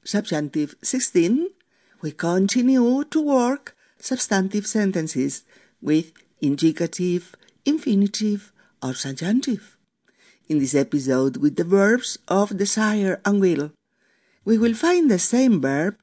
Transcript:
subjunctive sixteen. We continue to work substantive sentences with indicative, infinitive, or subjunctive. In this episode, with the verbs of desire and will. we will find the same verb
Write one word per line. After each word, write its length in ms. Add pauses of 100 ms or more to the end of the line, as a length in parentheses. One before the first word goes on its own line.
subjunctive 760
sixteen. 720 (500)
We 120
continue 920
to 180
work 540 (240)
substantive 720
sentences 720 (400)
with 300 (280)
indicative, 960 (300)
infinitive, 880 (280)
or 140
subjunctive. 840 (680)
In 140
this 160
episode, 640
with 180
the 80
verbs 640
of 280
desire 680
and 160
will. 320 (720)
we 100
will 200
find 340
the 80
same 420
verb 420